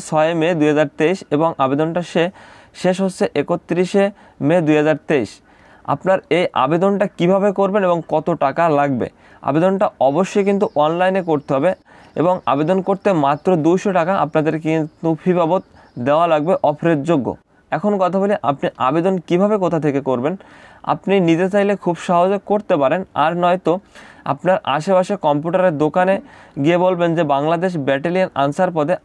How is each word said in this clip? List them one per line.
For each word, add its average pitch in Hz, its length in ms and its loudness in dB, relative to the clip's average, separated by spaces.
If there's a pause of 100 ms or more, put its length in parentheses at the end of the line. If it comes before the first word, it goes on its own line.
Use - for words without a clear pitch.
ছয় 160 320 0
মে 160 140 2
দুই 151 140 2
হাজার 151 200 2 (100)
তেইশ 170 200 0 (120)
এবং 151 180 0 (160)
আবেদনটা 160 460 -2
শে-, 175 220 -2 (500)
শেষ 180 220 2
হচ্ছে 190 200 -2 (160)
একত্রিশে 175 640 0 (360)
মে 151 160 2 (100)
দুই 151 100 4
হাজার 151 220 2 (100)
তেইশ। 131 220 0 (640)
আপনার 185 240 0 (200)
এই 180 80 0 (180)
আবেদনটা 190 420 0 (120)
কিভাবে 190 340 2
করবেন 196 360 0
এবং 170 200 0
কত 156 180 -2 (180)
টাকা 165 240 0 (100)
লাগবে? 135 280 0 (360)
আবেদনটা 190 440 0 (220)
অবশ্যই 185 360 0
কিন্তু 202 240 0 (160)
অনলাইনে 185 380 0
করতে 151 340 -2
হবে 160 140 0 (500)
এবং 180 260 0
আবেদন 156 320 0 (100)
করতে 196 240 0
মাত্র 151 440 2
দুইশো 175 420 2
টাকা 170 140 0 (120)
আপনাদের 156 300 0 (100)
কিন্তু 160 440 -2 (120)
ফি 185 120 0
বাবদ 175 300 0 (440)
দেওয়া 160 260 4
লাগবে, 151 300 2
অফারের 151 400 0
যোগ্য। 131 340 -2 (340)
এখন 202 280 -2
কথা 185 240 0
বলি, 202 200 0
আপনি 139 260 -2 (200)
আবেদন 170 300 0
কিভাবে, 196 460 0
কোথা 165 160 -2
থেকে 139 200 0
করবেন। 131 340 -2 (480)
আপনি 185 380 0
নিজে 165 300 2
চাইলে 202 260 0
খুব 175 200 -4
সহজে 185 420 0 (120)
করতে 208 260 0
পারেন, 160 240 0 (140)
আর 151 180 0 (100)
নয়তো 180 380 0 (440)
আপনার 170 400 0
আশেপাশে 185 520 0
কম্পিউটারের 156 640 0
দোকানে 185 360 2 (500)
গিয়ে 170 140 4
বলবেন 175 360 2
যে 170 80 2
বাংলাদেশ 160 540 0
ব্যাটালিয়ন 156 580 -2
আনসার 147 420 0
পদে 156 180 0 (100)